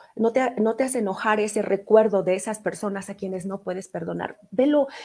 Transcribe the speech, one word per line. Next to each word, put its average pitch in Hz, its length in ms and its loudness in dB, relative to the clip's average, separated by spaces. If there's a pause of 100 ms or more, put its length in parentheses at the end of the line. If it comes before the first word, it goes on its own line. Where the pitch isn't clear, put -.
(160)
no 226 180 2
te, 262 260 0
no 226 160 2
te 262 80 0
hace 262 160 -4
enojar 214 400 0
ese 214 220 -2
recuerdo 202 640 4
de 180 120 2
esas 214 240 -6
personas 196 500 -6
a 202 60 -12
quienes 185 300 -8
no 196 160 -8
puedes 190 260 -8
perdonar. 175 520 -8 (120)
Velo, 277 360 4 (160)